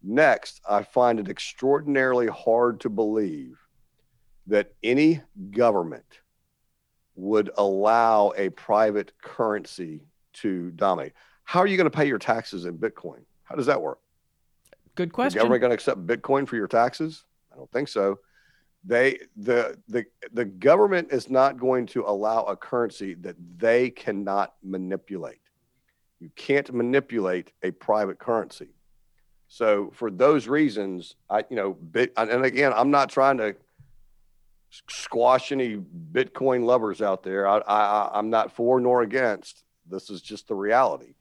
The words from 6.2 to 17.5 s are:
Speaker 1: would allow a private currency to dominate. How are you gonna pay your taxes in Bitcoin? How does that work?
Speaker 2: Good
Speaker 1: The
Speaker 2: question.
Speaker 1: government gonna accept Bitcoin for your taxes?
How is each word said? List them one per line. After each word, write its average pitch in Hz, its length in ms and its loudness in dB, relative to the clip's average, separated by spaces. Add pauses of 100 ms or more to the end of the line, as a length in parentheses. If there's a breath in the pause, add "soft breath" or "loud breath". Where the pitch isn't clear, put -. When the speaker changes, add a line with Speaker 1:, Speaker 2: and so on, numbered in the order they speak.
Speaker 1:
would 101 420 0
allow 104 760 4
a 98 140 -2
private 104 640 0 (100)
currency 92 800 -6 (320)
to 90 380 -6
dominate. 85 420 -2 (300 soft breath)
How - 160 -2
are 196 80 4
you 190 100 0
gonna 170 140 2
pay 151 160 0
your 123 100 -2
taxes 101 480 -4
in 87 140 -10
Bitcoin? 87 400 -8 (240)
How - 120 -14
does 117 120 -2
that 135 140 2
work? - 180 -8 (960)
Speaker 2:
Good 180 140 -4
Speaker 1:
The 165 40 -18
Speaker 2:
question. 240 240 -2
Speaker 1:
government 214 240 4
gonna 123 140 2
accept 92 320 -4
Bitcoin 135 400 -2
for - 80 -8
your 101 120 -4
taxes? 123 560 -2 (300)